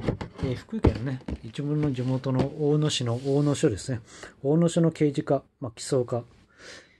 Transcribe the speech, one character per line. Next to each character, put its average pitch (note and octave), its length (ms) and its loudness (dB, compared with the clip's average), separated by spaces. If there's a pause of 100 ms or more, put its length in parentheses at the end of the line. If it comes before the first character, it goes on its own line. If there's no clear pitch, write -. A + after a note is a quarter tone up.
(440)
え C3 100 -2
ー、 - 20 -4
福 - 220 -8
井 G#3+ 40 -6
県 - 120 6
の G#2+ 60 -6 (120)
ね、 B2+ 100 -6 (220)
一 A#2 180 -10
門 D3 200 -2
の D3 100 0
地 B2 100 -4
元 C3 300 -2
の C#3 280 0
大 D3+ 180 2
野 D3+ 120 2
市 C3+ 140 -2
の A#2+ 220 -2
大 C#3 180 2
野 C#3+ 120 2
署 D3+ 140 2
で G2+ 80 0
す - 140 -8
ね。 A2+ 100 -4 (420)
大 D3 140 4
野 E3+ 120 4
署 F3 100 0
の E3 120 4
刑 D3+ 200 2
事 D3 120 -2
課、 C3+ 200 0 (160)
ま C3+ 100 -8
あ、 - 60 -10
起 - 80 -14
訴 B2+ 220 0
課。 A#2 180 -4 (760)